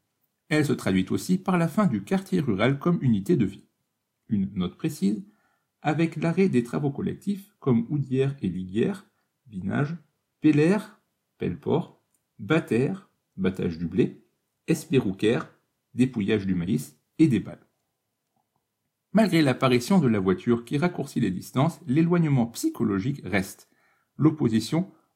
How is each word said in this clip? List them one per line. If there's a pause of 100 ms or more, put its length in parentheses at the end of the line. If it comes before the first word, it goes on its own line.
(480)
Elle
se
traduit
aussi
par
la
fin
du
quartier
rural
comme
unité
de
vie. (600)
Une
note
précise, (560)
avec
l'arrêt
des
travaux
collectifs
comme
houdière
et
liguière, (400)
binage, (440)
pellaire, (380)
pelle-port, (380)
battaire, (280)
battage
du
blé, (440)
espérouquaire, (420)
dépouillage
du
maïs (220)
et
des
balles. (1500)
Malgré
l'apparition
de
la
voiture
qui
raccourcit
les
distances,
l'éloignement
psychologique
reste. (480)
L'opposition (240)